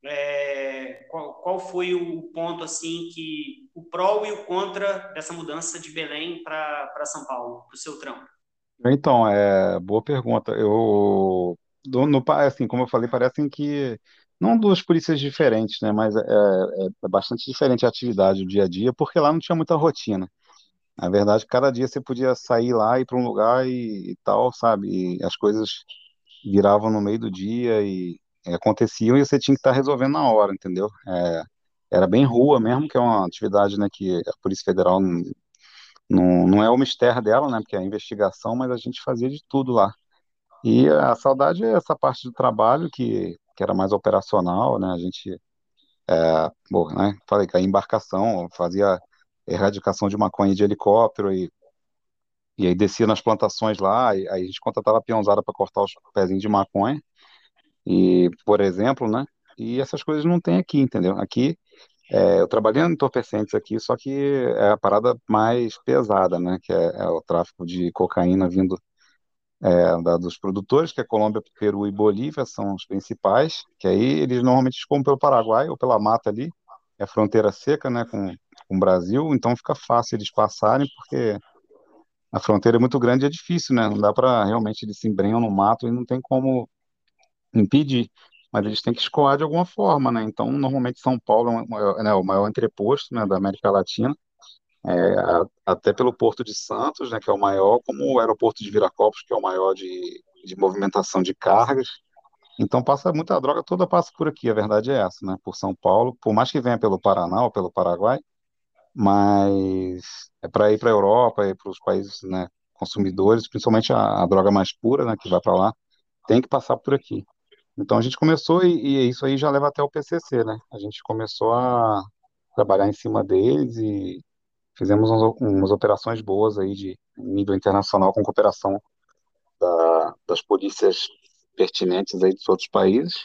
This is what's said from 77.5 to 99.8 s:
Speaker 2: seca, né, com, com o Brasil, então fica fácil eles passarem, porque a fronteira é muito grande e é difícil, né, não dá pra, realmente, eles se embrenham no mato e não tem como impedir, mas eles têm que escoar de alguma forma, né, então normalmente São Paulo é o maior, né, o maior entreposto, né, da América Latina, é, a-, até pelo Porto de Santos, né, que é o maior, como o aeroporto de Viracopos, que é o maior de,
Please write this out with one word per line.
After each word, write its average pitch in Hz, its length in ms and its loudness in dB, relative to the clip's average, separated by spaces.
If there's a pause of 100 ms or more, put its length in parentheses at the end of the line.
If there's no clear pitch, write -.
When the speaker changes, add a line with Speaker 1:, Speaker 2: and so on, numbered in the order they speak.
Speaker 2:
seca, 139 380 -4
né, 120 160 -2
com, 101 220 -8 (400)
com 95 80 -6
o 95 40 0
Brasil, 98 540 2
então 120 220 0
fica - 180 -6
fácil - 440 -2
eles 104 140 -8
passarem, 110 640 0
porque 117 420 -4 (920)
a - 80 -2
fronteira 113 380 4
é - 20 6
muito 127 200 2
grande 123 260 2
e - 20 2
é - 20 2
difícil, 165 460 -4
né, 113 140 2
não 104 80 -2
dá 104 160 2
pra, 123 320 2
realmente, 107 380 -2
eles 107 160 -12
se - 80 -4
embrenham 104 320 0
no 113 100 0
mato 101 380 0
e 117 40 -2
não 123 140 -4
tem 127 160 -4
como 131 480 -2 (840)
impedir, 123 560 2 (420)
mas 101 140 0
eles 107 160 -4
têm 123 120 -2
que - 80 -6
escoar 139 340 2
de 143 80 -2
alguma 165 220 -2
forma, 160 460 0
né, 113 120 -2
então 113 280 -4
normalmente 135 500 -2
São 127 180 -2
Paulo 117 320 2
é 113 100 -2
o - 60 -12
maior, 104 360 -2
né, 107 100 2
o 95 100 2
maior 98 240 0
entreposto, 110 680 -2
né, 113 120 -2
da 95 100 0
América 98 340 -2
Latina, 113 460 0 (720)
é, 90 340 2
a-, 87 260 2 (200)
até 95 260 0
pelo 123 220 0
Porto 117 300 -2
de 110 120 -12
Santos, 123 560 -6
né, 110 80 -6
que - 100 -8
é 104 40 4
o 98 40 0
maior, 98 480 2
como - 200 -6
o 131 140 2
aeroporto 110 440 0
de 104 80 -10
Viracopos, 104 520 0
que - 100 -8
é - 20 -2
o 101 60 -4
maior 95 320 -2
de, 90 500 -10 (220)